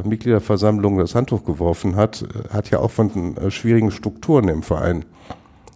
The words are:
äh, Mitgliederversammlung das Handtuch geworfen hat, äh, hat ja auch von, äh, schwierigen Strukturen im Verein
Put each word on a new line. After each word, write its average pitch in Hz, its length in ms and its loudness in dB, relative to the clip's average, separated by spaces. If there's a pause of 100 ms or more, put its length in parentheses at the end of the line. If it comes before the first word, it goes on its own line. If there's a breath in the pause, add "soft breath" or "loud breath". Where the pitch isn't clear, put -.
äh, 98 40 -4
Mitgliederversammlung 104 880 2
das 87 180 0
Handtuch 120 300 0
geworfen 85 500 0
hat, 107 280 0
äh, - 300 -12
hat 104 180 -2
ja - 80 2
auch - 120 0
von, 98 460 -2
äh, 98 120 -2
schwierigen 113 400 2
Strukturen 107 600 0
im 80 140 -2
Verein 85 420 0 (720 loud breath)